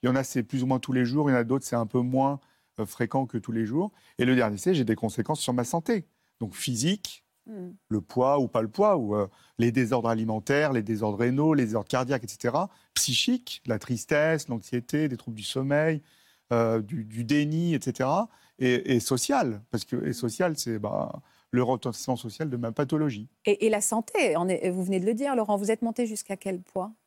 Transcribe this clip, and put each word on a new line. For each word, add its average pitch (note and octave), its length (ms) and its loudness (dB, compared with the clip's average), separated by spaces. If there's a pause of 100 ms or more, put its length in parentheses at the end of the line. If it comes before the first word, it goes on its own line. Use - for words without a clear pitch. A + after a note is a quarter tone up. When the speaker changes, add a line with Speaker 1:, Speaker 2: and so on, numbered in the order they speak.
Speaker 1:
il A#2+ 40 0
y - 20 4
en B2+ 60 4
a, C3+ 80 2
c'est B2+ 220 -2
plus B2+ 180 -4
ou B2+ 40 -2
moins C3 120 2
tous C3+ 140 -6
les B2+ 120 4
jours, C#3+ 240 2
il C3+ 40 4
y B2+ 40 4
en - 40 4
a A#2 40 2
d'autres, C3 200 0
c'est - 120 -4
un A#2 100 0
peu B2+ 140 0
moins, C3 380 2 (400)
euh, A2 80 -2
fréquent B2+ 400 -2
que A#2+ 100 -8
tous A2+ 160 -6
les A2+ 140 0
jours. D#3+ 240 -2 (280)
Et B2+ 60 2
le B2+ 120 4
dernier A2 220 2
C, F#3 160 2
j'ai C#3 100 2
des A2 100 2
conséquences A#2 460 -2
sur - 120 -2
ma B2 120 0
santé. E3+ 420 -2 (340)
Donc G#2 140 -6
physique, C#3 720 -4 (220)
Speaker 2:
Hmm. F#3 260 -12 (160)
Speaker 1:
le G#2+ 120 0
poids B2+ 380 2
ou C3 100 2
pas A2 140 0
le A2 60 -2
poids, G3 280 4
ou, G#2 200 0
euh, G2+ 100 2 (320)
les A#2 140 4
désordres A#2+ 360 2
alimentaires, A2+ 640 0
les A#2+ 100 0
désordres G#2+ 360 -2
rénaux, C3+ 340 2
les C#3+ 120 4
désordres G#2+ 240 -2
cardiaques, B2+ 340 0
et A#2 60 -12
cetera. D3 420 -2 (240)
Psychique, - 720 0
la A2 120 0
tristesse, D3+ 680 0
l'anxiété, B2 600 -2
des B2+ 80 -4
troubles A2+ 200 -10
du G#2+ 60 -12
sommeil, C#3+ 580 0 (520)
euh, A2+ 280 4
du, A2 240 -6
du A2 200 -6
déni, D3+ 500 2
et C3+ 80 0
cetera. C#3+ 460 0 (320)
Et, B2+ 340 2
et A#2 60 6
social, B2+ 680 0
parce A2+ 140 -4
que, - 120 -6 (100)
et C#3 60 -2
social, D3+ 440 -2
c'est, A2+ 220 -4
bah, - 420 -4 (300)
le B2 120 2
retentissement B2+ 540 -2
social B2 340 -8
de B2 60 -4
ma A#2 160 -4
pathologie. C#3 560 -2 (180)
Speaker 2:
Et, G#3 200 2
et A3 40 4
la G#3 100 0
santé, A3+ 560 0
on F3 120 0
est, F#3 220 0
vous F#3 140 -2
venez F#3+ 160 0
de F#3 60 0
le A3+ 80 2
dire, C4+ 200 -2
Laurent, G#3+ 220 0
vous G3+ 160 -2
êtes A3 100 -2
monté A#3 240 -2
jusqu'à G#3 300 -8
quel F#3+ 240 -6
poids ? F#3+ 320 -6 (140)